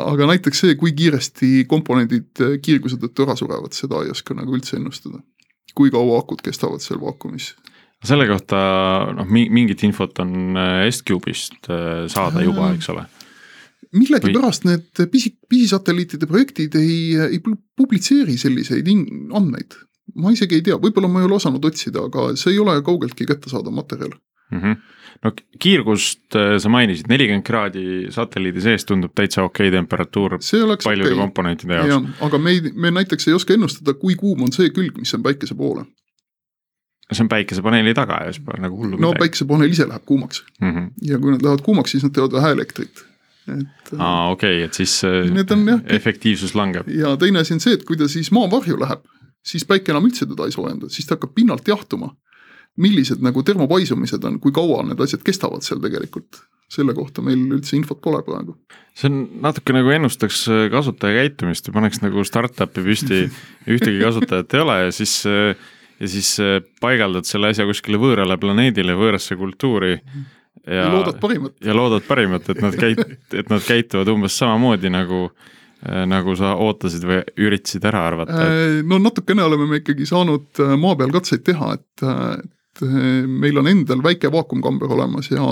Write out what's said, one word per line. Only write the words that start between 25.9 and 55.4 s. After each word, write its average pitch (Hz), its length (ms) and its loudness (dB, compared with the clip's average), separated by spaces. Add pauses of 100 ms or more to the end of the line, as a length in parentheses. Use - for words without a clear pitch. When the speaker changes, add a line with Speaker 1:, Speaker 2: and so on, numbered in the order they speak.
Speaker 2:
eh, 104 240 2
sa 98 100 0
mainisid, 107 380 2
nelikümmend 107 400 2
kraadi 101 360 -2 (280)
satelliidi 95 500 -4
sees 107 240 2
tundub 92 300 0
täitsa 98 300 0
okei 95 260 0
temperatuur 90 680 -2
Speaker 1:
See 214 200 0
oleks 214 240 0
Speaker 2:
paljude 107 280 2
Speaker 1:
okei. 92 80 2
Speaker 2:
komponentide 87 560 -2
jaoks. 110 160 2
Speaker 1:
Jah, 135 340 -2
aga 143 120 2
me 165 120 2
ei, 175 220 0
me 170 180 0
näiteks 180 380 0
ei 160 80 4
oska 185 180 2
ennustada, 175 400 0
kui 185 220 0
kuum 185 260 -2
on 131 100 0
see 175 200 2
külg, 180 260 -2
mis 120 160 -6
on 117 80 -4
Päikese 139 320 -2
poole. 131 300 -6 (1300)
Speaker 2:
See 110 120 0
on 113 60 2
päikesepaneeli 107 640 0
taga 107 300 -2
ja 87 80 -8
siis - 120 -14
pole - 160 -10
nagu 92 160 -8
hullu 113 200 -6
Speaker 1:
No 165 160 2
Speaker 2:
midagi. - 80 0
Speaker 1:
päikesepaneel 151 500 2
ise 160 160 2
läheb 113 200 -12
kuumaks. 135 360 -2 (160)
Speaker 2:
Mhm. 95 320 -4 (120)
Speaker 1:
Ja 139 180 -2
kui 139 100 2
nad 131 140 2
lähevad 143 180 2
kuumaks, 185 300 2
siis 139 100 0
nad 143 100 0
teevad 135 200 2
vähe 143 200 2
elektrit. - 520 -6 (440)
Et, 139 500 -10
Speaker 2:
Aa, 87 320 0
okei, 92 320 0
et 82 120 -6
siis, - 300 0
eh, 92 260 2
Speaker 1:
need 190 200 0
on 208 160 4
jah, 226 140 4
kõik - 120 -4
Speaker 2:
efektiivsus 196 600 0
langeb. 95 340 -2
Speaker 1:
Ja 151 280 0
teine 180 240 4
asi 160 140 0
on 156 60 -2
see, 240 140 4
et - 100 -4
kui 165 120 -4
ta 147 120 2
siis 156 240 -4
maavarju 202 460 2
läheb, - 220 -4 (440)
siis - 200 -8
päike 190 280 0
enam 147 140 2
üldse 247 200 0
teda 139 200 -6
ei 143 60 -4
soojenda, - 360 -8
siis - 180 -10
ta 160 100 -2
hakkab - 180 -8
pinnalt 220 340 2
jahtuma. - 440 -4 (640)
Millised 156 420 2
nagu 127 240 0
termopaisumised 170 800 0
on, - 160 -4
kui 139 120 2
kaua 160 340 0
need 127 140 -6
asjad 135 220 -2
kestavad - 380 -4